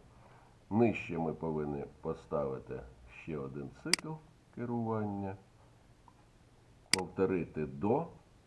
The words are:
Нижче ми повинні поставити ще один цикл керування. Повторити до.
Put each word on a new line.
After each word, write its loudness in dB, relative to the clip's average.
Нижче 4
ми 2
повинні -2
поставити -2
ще -8
один -6
цикл 0
керування. -2
Повторити 2
до. 2